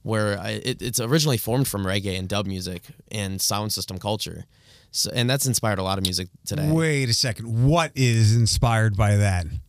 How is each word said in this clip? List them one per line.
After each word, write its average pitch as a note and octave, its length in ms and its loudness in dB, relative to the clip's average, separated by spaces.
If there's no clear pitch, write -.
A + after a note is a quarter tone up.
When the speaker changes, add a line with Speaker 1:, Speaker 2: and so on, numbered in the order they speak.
Speaker 1:
where G#2+ 380 -2
I, G#2 240 -6
it, B2+ 180 -6
it's A#2+ 200 -4
originally C#3 360 0
formed B2+ 300 0
from G2 180 -4
reggae F#2+ 320 -2
and F#2 120 -6
dub G2+ 180 -2
music F2+ 360 -8
and G2 300 -6
sound G#2 320 -2
system F#2+ 240 -8
culture. F2+ 480 -6
So, - 220 -2
and A#2+ 160 0
that's C3+ 160 0
inspired A2 340 0
a F#2+ 40 -2
lot F#2+ 140 0
of F#2+ 80 -4
music F#2 240 -4
today. D3+ 260 -2
Speaker 2:
Wait D#3 380 0
a A#2 40 0
second. A2+ 520 -2
What D#3 300 4
is A2+ 380 6
inspired A2+ 600 4
by G#2 220 4
that? F#2+ 280 2